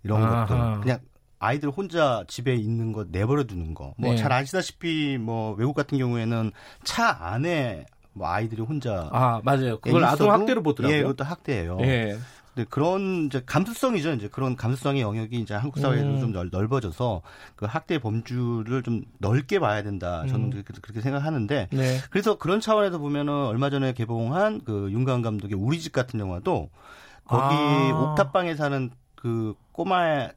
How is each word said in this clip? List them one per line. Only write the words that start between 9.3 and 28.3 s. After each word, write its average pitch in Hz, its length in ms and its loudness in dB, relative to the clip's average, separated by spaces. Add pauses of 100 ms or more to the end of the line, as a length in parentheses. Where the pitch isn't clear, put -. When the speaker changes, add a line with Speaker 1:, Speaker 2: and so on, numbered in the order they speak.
Speaker 2:
맞아요. 131 340 2
그걸 165 240 4
Speaker 1:
있어도 147 220 4
Speaker 2:
아동학대로 214 400 4
보더라고요. 147 340 2
Speaker 1:
예, - 40 2
그것도 135 200 0
학대예요. 104 600 -4
Speaker 2:
예. 117 360 2 (360)
Speaker 1:
근데 117 160 -4
그런 180 560 0
이제 135 180 -2
감수성이죠. 202 680 0
이제 104 160 -4
그런 127 260 -2
감수성의 131 480 0
영역이 110 380 -2
이제 104 140 -6
한국 135 260 -4
사회에도 143 280 2
Speaker 2:
음. 135 120 0
Speaker 1:
좀 120 120 0
넓-, 87 200 -4
넓어져서 107 680 -2 (340)
그 104 100 -6
학대 156 320 -2
범주를 120 840 -2
좀 117 180 -2 (160)
넓게 127 400 0
봐야 107 240 2
된다. 90 460 -4
저는 127 160 0
Speaker 2:
음. 127 60 -2
Speaker 1:
그렇게, 101 300 -10
그렇게 107 200 -10
생각하는데, 139 720 -2
Speaker 2:
네. 131 260 0 (120)
Speaker 1:
그래서 202 280 2
그런 190 220 0
차원에서 208 380 2
보면은 143 480 0
얼마 123 240 0
전에 135 220 0
개봉한 123 720 0
그 101 280 -2
윤가은 127 300 0
감독의 104 360 -2
우리 135 220 0
집 160 100 -10
같은 120 300 -2
영화도, 95 500 -2 (540)
거기 135 320 4
Speaker 2:
아. 147 560 4
Speaker 1:
옥탑방에 165 420 2